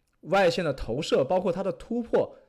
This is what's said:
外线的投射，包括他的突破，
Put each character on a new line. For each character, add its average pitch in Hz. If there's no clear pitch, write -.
外 185
线 180
的 156
投 120
射， 165
包 185
括 190
他 185
的 185
突 233
破， 214